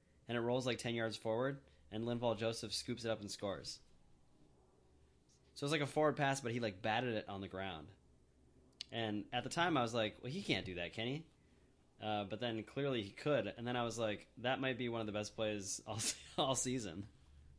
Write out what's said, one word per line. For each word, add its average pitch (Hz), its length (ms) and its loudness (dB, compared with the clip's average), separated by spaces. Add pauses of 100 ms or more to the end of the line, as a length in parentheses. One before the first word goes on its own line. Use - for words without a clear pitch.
(280)
And 117 100 0
it 117 40 2
rolls, 123 240 2
like, 120 140 0
ten 117 160 0
yards 113 220 0
forward. 131 420 0 (320)
And 110 140 -2
Linval 117 320 2
Joseph 113 360 -2
scoops 120 300 -2
it 113 80 2
up 107 80 0
and 101 120 -6
scores. - 480 -4 (1800)
So - 80 -8
it - 20 0
was, 143 60 0
like, 156 100 2
a 139 60 2
forward 151 280 4
pass, 139 240 4
but 120 120 -2
he, 120 80 0
like, 104 220 -2
batted 117 340 2
it 107 120 -2
on 98 140 -6
the 98 60 -4
ground. 90 400 -6 (1040)
And 110 420 0
at 123 100 2
the 120 60 -4
time, 170 280 4
I 127 60 6
was 117 100 0
like, 110 300 2
"Well, 127 80 -6
he 190 100 -4
can't 110 240 0
do 90 100 -6
that, 87 180 -4
can 113 120 -2
he?" 143 180 -2 (760)
Uh, 107 220 0
but 101 160 -4
then 113 240 0
clearly 135 400 0
he 98 80 -8
could. 123 440 2
And 120 120 -6
then 123 80 0
I 123 80 2
was 117 160 -2
like, 107 260 0 (140)
"That 123 200 2
might 131 200 0
be 120 100 0
one 117 120 0
of 107 40 -2
the 104 80 -2
best 104 220 -2
plays 107 500 0
all, 107 140 -4 (200)
<laughs> - 200 -18
all 135 160 4
season." 107 480 -2 (560)